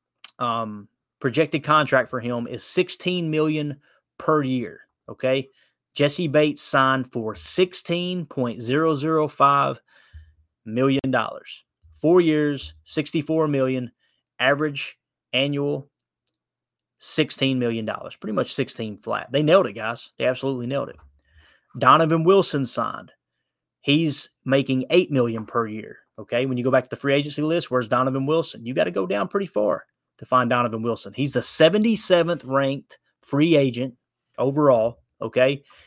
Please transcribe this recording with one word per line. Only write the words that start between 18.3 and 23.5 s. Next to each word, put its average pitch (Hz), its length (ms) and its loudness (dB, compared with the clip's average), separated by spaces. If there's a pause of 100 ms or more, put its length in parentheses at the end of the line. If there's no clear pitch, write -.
much 107 200 -2
sixteen 110 420 -6
flat. 110 360 -8
They 143 100 2
nailed 165 240 6
it, 107 60 -6
guys. 110 460 -8
They 123 80 -2
absolutely 127 420 -2
nailed 135 220 -4
it. - 60 -18 (800)
Donovan 156 460 6
Wilson 165 420 4
signed. - 460 -6 (720)